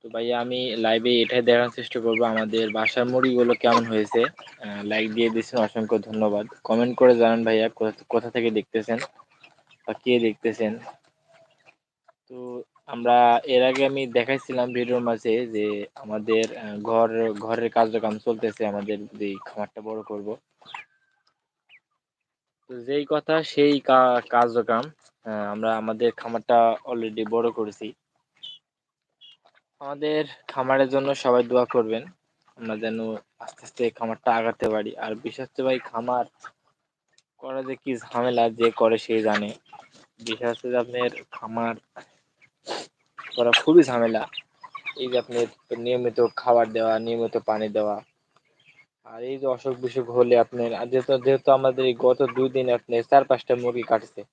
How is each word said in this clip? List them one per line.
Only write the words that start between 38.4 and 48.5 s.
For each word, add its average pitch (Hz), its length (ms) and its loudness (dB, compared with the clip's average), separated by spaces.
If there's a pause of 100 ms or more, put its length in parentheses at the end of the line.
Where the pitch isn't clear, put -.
যে 113 220 2
করে 113 260 4
সেই 110 240 -2
জানে। 104 320 -2 (680)
বিশেষ 113 420 -6
করে 123 160 -4
আপনার 123 320 -2 (220)
খামার 113 440 -6 (1600)
করা 120 160 2
খুবই 160 320 6
ঝামেলা। 117 440 0 (680)
এই 131 120 -6
যে 123 120 0
আপনার 120 280 -2 (320)
নিয়মিত 120 560 0
খাবার 120 320 2
দেওয়া, 113 320 0
নিয়মিত 117 380 -4
পানি 107 320 -2
দেওয়া, 104 340 -2 (1000)